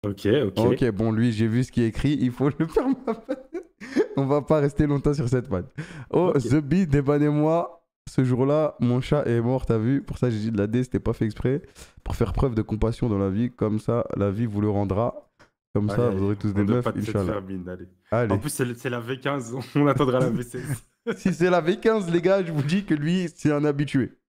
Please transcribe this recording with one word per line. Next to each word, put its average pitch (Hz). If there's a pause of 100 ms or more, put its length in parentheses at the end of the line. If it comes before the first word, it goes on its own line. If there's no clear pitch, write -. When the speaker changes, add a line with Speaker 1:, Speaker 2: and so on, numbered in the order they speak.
Speaker 1:
Ok, 101
ok. 107
Speaker 2:
Ok, 120
bon, 110
lui, 117
j'ai 110
vu 117
ce -
qui 120
est 113
écrit, 139
il 127
faut 131 (100)
le 160
<laughs> -
faire. - (1300)
On 139
va 143
pas 156
rester 143
longtemps 143
sur 135
cette 127
page. 90 (460)
Oh, 170
Speaker 1:
Ok. 139
Speaker 2:
The 117
Beat, 156
débannez-moi. 147 (360)
Ce 135
jour-là, 135
mon 123
chat -
est 117
mort, 127
t'as 113
vu ? 120
Pour -
ça, 127
j'ai 110
dit 110
de 113
la 101
D, 120
c'était 123
pas 110
fait 113
exprès. 127 (440)
Pour -
faire 220
preuve 127
de 107
compassion 113
dans 101
la 98
vie, 113
comme 107
ça, 117 (100)
la 98
vie 110
vous 104
le 104
rendra. 101 (440)
Comme 104
Speaker 1:
Aïe, 101
Speaker 2:
ça, 120
Speaker 1:
aïe, 98
Speaker 2:
vous 95
aurez 104
tous 107
Speaker 1:
on 101
Speaker 2:
des 101
Speaker 1:
donne 110
Speaker 2:
meufs, 120
Speaker 1:
pas 113
de 92
cette 104
Speaker 2:
Inch'Allah. 101
Speaker 1:
famine, 95
allez. 90 (220)
Speaker 2:
Allez. 113
Speaker 1:
En 98
plus, 151
c'est, 123
c'est 135
la 120
V 123
quinze, 131 (120)
<laughs> -
on 147
attendra 131
la 127
V 120
seize. 123 (420)
Speaker 2:
<laughs> 226
Si 185
c'est 165
la 175
V 185
quinze, 220
les 170
gars, 190
je 165
vous 147
dis 180
que 170
lui, 170
c'est -
un 147
habitué. 143 (160)